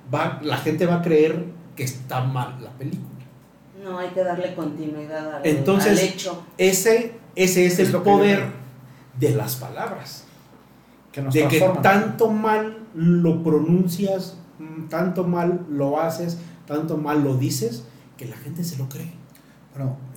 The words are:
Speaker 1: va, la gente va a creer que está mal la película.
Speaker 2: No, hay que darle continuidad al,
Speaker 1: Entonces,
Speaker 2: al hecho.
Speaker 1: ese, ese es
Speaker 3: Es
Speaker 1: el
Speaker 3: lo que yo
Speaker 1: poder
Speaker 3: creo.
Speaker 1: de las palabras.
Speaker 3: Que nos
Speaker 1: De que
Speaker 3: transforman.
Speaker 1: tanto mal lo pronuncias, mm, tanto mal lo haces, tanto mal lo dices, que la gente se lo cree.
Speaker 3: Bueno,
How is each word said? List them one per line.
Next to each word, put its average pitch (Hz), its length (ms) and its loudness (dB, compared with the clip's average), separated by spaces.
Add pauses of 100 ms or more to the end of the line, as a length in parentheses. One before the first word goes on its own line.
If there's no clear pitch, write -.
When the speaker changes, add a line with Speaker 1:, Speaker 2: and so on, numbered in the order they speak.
(140)
Speaker 1:
va, 156 300 -2
la 131 140 -2
gente 156 280 0
va 170 100 2
a 170 60 0
creer 160 440 4 (300)
que - 80 -8
está 127 400 -6
mal 131 400 -4
la - 80 -16
película. - 360 -10 (760)
Speaker 2:
No, 185 140 -8
hay 180 120 -6
que 185 140 0
darle 175 320 -2
continuidad 151 800 -8
al, 147 80 -4
Speaker 1:
Entonces, 190 540 4
Speaker 2:
al - 0 -
hecho. 170 440 -4 (140)
Speaker 1:
ese, 220 580 2 (200)
ese 180 300 4
es 175 80 4
Speaker 3:
Es - 140 4
Speaker 1:
el - 60 2
Speaker 3:
lo 175 100 0
que 202 80 4
yo 196 60 8
Speaker 1:
poder 202 220 6
Speaker 3:
creo. - 120 -4 (800)
Speaker 1:
de 107 40 2
las 104 200 -4
palabras. - 720 -10 (840)
Speaker 3:
Que 139 100 -8
nos 135 120 -2
Speaker 1:
De 147 140 4
que 143 120 4
Speaker 3:
transforman. 180 240 4
Speaker 1:
tanto 214 460 4
mal 214 480 0 (160)
lo 170 500 4
pronuncias, 180 920 0 (220)
mm, 156 280 -12
tanto 175 380 -2
mal 175 440 0
lo 143 300 0
haces, 170 380 -2 (300)
tanto 160 300 -4
mal 147 260 0
lo 135 120 2
dices, 175 480 -2 (340)
que 123 100 -14
la 110 100 -14
gente 170 260 -10
se 135 140 -8
lo 131 100 -6
cree. - 240 -12 (640)
Speaker 3:
Bueno, 135 220 -6 (200)